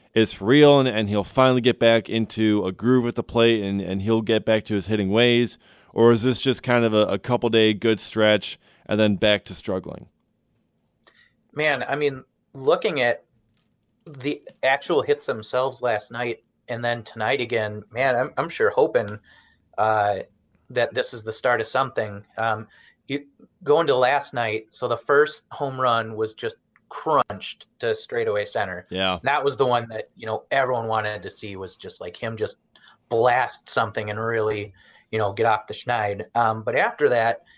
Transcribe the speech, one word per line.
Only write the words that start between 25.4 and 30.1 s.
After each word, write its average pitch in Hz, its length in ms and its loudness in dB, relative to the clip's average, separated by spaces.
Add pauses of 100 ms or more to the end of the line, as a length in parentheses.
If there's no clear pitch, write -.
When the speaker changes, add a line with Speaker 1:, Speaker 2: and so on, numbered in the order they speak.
Speaker 2:
home 131 320 -6
run 113 340 0
was 110 200 -4
just - 220 -8 (320)
crunched - 760 -2 (140)
to 113 160 -2
straightaway 110 500 -2
center. 95 460 -6
Speaker 1:
Yeah. 92 320 0
Speaker 2:
That 139 200 0
was 135 140 -2
the 135 80 2
one 120 240 0
that, 110 260 -10